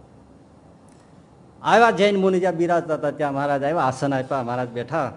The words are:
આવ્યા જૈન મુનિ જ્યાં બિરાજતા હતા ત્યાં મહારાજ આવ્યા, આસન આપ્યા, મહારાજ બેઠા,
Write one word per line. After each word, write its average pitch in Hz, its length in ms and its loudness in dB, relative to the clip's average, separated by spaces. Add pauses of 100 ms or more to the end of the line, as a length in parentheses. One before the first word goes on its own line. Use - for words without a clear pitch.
(1600)
આવ્યા 226 300 6
જૈન 202 240 2
મુનિ 190 240 2
જ્યાં 175 160 0
બિરાજતા 165 380 0
હતા 147 180 -2
ત્યાં 143 220 -2
મહારાજ 143 300 -2
આવ્યા, 139 140 0
આસન 139 360 -2
આપ્યા, 131 300 -4
મહારાજ 123 260 -4
બેઠા, 120 480 -6